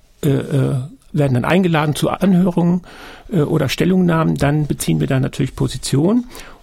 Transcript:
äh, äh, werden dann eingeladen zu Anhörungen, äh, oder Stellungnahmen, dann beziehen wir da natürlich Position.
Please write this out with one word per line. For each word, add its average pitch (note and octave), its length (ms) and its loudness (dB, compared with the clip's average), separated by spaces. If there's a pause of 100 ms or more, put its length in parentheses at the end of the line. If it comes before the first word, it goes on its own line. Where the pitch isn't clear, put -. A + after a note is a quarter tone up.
(220)
äh, E3 60 0
äh, C3+ 460 0 (380)
werden C#3+ 200 0
dann B2 140 0
eingeladen D#3+ 480 2
zu - 160 0
Anhörungen, F3+ 720 2 (500)
äh, F3+ 80 2
oder C#3+ 300 0
Stellungnahmen, E3+ 640 2
dann D3 320 0
beziehen D#3 340 -2
wir D3+ 60 0
da C3+ 120 0
natürlich C3+ 380 -4
Position. D#3+ 720 0 (360)